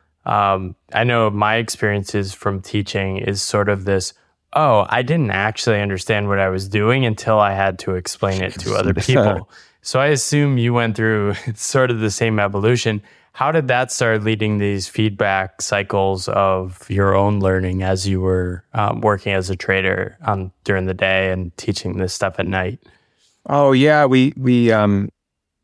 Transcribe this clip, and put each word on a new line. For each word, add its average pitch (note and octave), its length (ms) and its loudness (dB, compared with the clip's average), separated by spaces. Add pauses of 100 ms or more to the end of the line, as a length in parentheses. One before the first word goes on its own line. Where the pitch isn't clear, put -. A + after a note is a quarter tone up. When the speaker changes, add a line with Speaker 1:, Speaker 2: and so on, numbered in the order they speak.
(260)
Speaker 1:
um, G2 500 0 (160)
I G#2+ 120 0
know A#2 260 2
my G#2 260 0
experiences G#2 800 -2
from G2 280 -4
teaching G2 560 -4
is G2+ 260 -4
sort G#2 260 0
of G2 160 -2
this, F#2+ 280 -2 (400)
"Oh, B2 360 2
I A#2+ 140 0
didn't C#3+ 260 0
actually G#2 500 0
understand G2+ 480 -2
what G2+ 120 0
I F#2+ 100 2
was F#2+ 180 -4
doing A2 380 2
until A2 340 2
I G2+ 140 2
had G2 260 0
to - 140 -6
explain F#2+ 480 -4
it F#2 200 -6
to G2+ 120 -4
other G2+ 200 0
Speaker 2:
<laughs> - 20 -6
Speaker 1:
people." G#2 520 2 (360)
So - 160 -2
I C#3 80 4
assume D3 500 2
you A#2+ 160 2
went A#2 220 0
through G#2+ 400 0 (100)
<laughs> A2+ 80 -6
sort B2+ 380 0
of A#2 80 -4
the A2 100 0
same A2 300 0
evolution. G#2 640 0 (300)
How C#3 180 -2
did D#3+ 160 0
that B2+ 240 0
start A2+ 320 0
leading G#2+ 340 0
these G2+ 300 -2
feedback G2+ 760 -2
cycles G2 680 -2
of F#2 600 -2
your G2 240 2
own G2+ 280 2
learning F#2 420 0
as F#2+ 240 -2
you F#2+ 140 0
were, F2+ 420 -2 (100)
um, G#2 280 -2
working G#2 320 0
as F#2+ 180 -2
a F#2 40 -4
trader F#2+ 720 -2
on, G2 260 -4 (120)
during F#2+ 240 0
the F#2+ 80 -2
day F#2+ 360 0
and F2+ 260 -6
teaching F#2+ 400 -6
this F#2 160 -4
stuff - 260 -4
at F#2 80 -4
night? F#2+ 320 -4 (680)
Speaker 2:
Oh, C#3 260 4
yeah. D3 320 6
We, C3 320 4
we, B2 340 4
um, G2+ 380 2 (540)